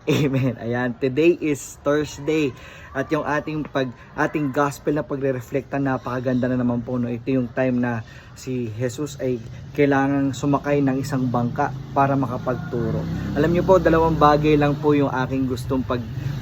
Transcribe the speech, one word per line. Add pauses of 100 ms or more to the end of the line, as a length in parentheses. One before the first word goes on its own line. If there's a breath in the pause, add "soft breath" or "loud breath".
<laughs>
Amen.
Ayan,
today
is
Thursday (380 loud breath)
at
yung
ating
pag-, (240 loud breath)
ating
gospel
na
pagre-reflecta,
napakaganda
na
naman
po,
no?
Ito
yung
time
na (320 loud breath)
si
Jesus
ay (400 loud breath)
kailangang
sumakay
ng
isang
bangka (240)
para
makapagturo. (320 loud breath)
Alam
niyo
po,
dalawang
bagay
lang
po
yung
aking
gustong
pag-, (360 loud breath)